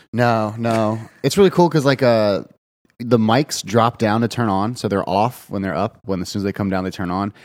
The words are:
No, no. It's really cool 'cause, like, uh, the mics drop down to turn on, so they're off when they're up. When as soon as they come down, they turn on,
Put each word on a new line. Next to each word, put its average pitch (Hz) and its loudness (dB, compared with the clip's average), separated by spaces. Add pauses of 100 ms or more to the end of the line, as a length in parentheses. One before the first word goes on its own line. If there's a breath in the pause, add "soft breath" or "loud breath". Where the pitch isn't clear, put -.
(120)
No, 113 0
no. 113 0 (220)
It's 135 -2
really 196 6
cool 175 4
'cause, 151 0
like, 135 2
uh, 107 2 (540)
the 120 2
mics 113 2
drop 113 0
down 110 0
to 117 0
turn 117 -4
on, 104 -2
so 110 -4
they're 98 -2
off 107 -2
when 98 -6
they're 95 -4
up. 98 -4
When 92 -4
as 90 -10
soon 104 -6
as 95 -2
they 98 -2
come 98 -4
down, 92 -2
they 92 -6
turn 90 -6
on, 101 -4 (100)